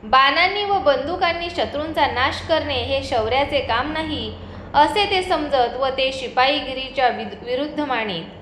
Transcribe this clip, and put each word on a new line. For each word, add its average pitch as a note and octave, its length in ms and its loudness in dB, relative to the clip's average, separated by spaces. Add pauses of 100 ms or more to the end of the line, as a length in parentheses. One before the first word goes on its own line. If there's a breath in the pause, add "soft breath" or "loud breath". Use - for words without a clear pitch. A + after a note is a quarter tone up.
बाणांनी D4+ 600 4
व G4+ 140 0
बंदुकांनी E4+ 720 0
शत्रूंचा D4+ 560 -2
नाश B3+ 420 0
करणे D4 340 0
हे C4+ 220 -2
शौर्याचे C4 560 0
काम B3+ 320 -2
नाही, D4 420 -6 (400 loud breath)
असे D#4+ 360 4
ते F#4+ 120 2
समजत C#4+ 580 2
व C4+ 80 2
ते C4 240 0
शिपाईगिरीच्या C4 960 0
विद-, G#3+ 360 -4
विरुद्ध D4 360 -2
मानित. A3+ 420 -2 (200)